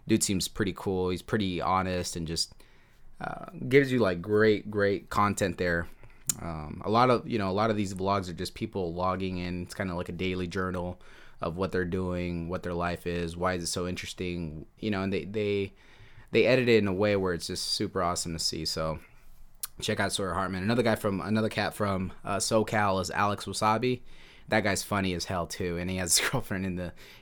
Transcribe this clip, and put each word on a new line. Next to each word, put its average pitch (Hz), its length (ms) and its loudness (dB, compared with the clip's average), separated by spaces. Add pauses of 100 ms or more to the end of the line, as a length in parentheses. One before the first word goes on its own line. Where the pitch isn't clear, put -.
dude 110 160 4
seems 95 240 0
pretty 95 280 -2
cool. 92 340 -2
He's 90 120 -2
pretty 95 400 0
honest 90 540 0
and 82 120 -4
just, 82 260 -2 (680)
uh, - 240 -8 (240)
gives 135 220 6
you, 127 80 4
like, 92 220 2
great, 107 480 4
great 101 400 0
content 101 480 2
there. 85 300 0 (540)
Um, 78 420 -8
a 95 60 -4
lot 120 200 6
of, 123 180 2
you 120 100 -2
know, 98 120 -2
a 92 40 -2
lot 110 160 2
of 104 80 0
these 101 160 -2
vlogs 95 360 -2
are 87 40 -8
just 87 220 -6
people 95 380 -4
logging 92 440 -2
in. 90 260 -4
It's - 100 -14
kinda 92 220 -4
like 87 140 -6
a 87 40 -6
daily 92 340 -2
journal 90 520 -4 (420)
of 85 140 -4
what 92 160 -2
they're 90 140 2
doing, 87 640 -2
what 90 140 -4
their 87 100 -4
life 87 340 -2
is, 85 300 -2
why 92 160 0
is 87 100 -4
it 82 40 -4
so 90 200 -2
interesting, 87 760 -6 (140)
you 107 120 -2
know, 95 120 -2
and 98 100 -2
they, 80 120 -2
they, 101 480 -2 (580)
they 110 140 8
edit 123 220 6
it 113 120 10
in 101 80 4
a 98 60 2
way 104 220 4
where 92 180 2
it's 82 140 -4
just - 240 -4
super 95 300 0
awesome 87 320 0
to 80 60 -4
see. - 260 -2
So 80 340 -2 (840)
check 107 180 0
out 98 120 2
Sawyer 95 220 -2
Hartman. 92 300 0
Another 117 200 4
guy 110 120 4
from, 98 260 0
another 107 280 0
cat 104 240 -2
from, 95 380 -2 (120)
uh, 101 140 -2
SoCal 104 640 2
is 87 100 -4
Alex 101 340 0
Wasabi. 110 560 0 (480)
That 107 140 4
guy's 98 200 0
funny 95 300 0
as 85 120 -4
hell 85 220 -2
too, 87 300 -2
and 87 120 -2
he 92 80 -2
has 87 200 2
his - 120 2
<laughs> - 20 -6
girlfriend 101 340 -2
in 90 100 -2
the, 87 180 -6 (280)